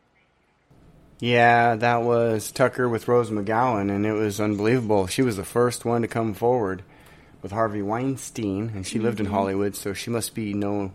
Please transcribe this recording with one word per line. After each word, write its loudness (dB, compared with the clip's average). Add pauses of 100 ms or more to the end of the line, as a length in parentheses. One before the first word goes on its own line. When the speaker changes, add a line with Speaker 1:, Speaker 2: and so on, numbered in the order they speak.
(1200)
Speaker 1:
Yeah, 6
that 2
was 2
Tucker 2
with -2
Rose 2
McGowan, 0
and 0
it 0
was -2
unbelievable. 2
She -2
was 0
the -6
first -2
one 0
to -2
come -2
forward 0 (600)
with -12
Harvey -2
Weinstein, -4
and -8
she -4
lived -2
in -2
Speaker 2:
Mm-hmm. -4
Speaker 1:
Hollywood, 0
so -6
she -8
must -6
be -6
know, -4